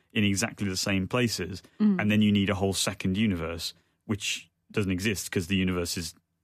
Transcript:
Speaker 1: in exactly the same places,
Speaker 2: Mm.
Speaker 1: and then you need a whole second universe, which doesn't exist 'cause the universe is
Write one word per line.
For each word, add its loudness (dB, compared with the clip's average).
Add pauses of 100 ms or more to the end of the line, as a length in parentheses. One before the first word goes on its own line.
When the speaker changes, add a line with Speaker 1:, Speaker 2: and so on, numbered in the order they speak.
(120)
Speaker 1:
in 2
exactly 0
the -2
same 0
places, -2 (160)
Speaker 2:
Mm. 4
Speaker 1:
and 2
then 4
you 6
need 4
a 2
whole 0
second -2
universe, -2 (340)
which -4 (220)
doesn't 0
exist -2
'cause -2
the 0
universe 0
is -8 (280)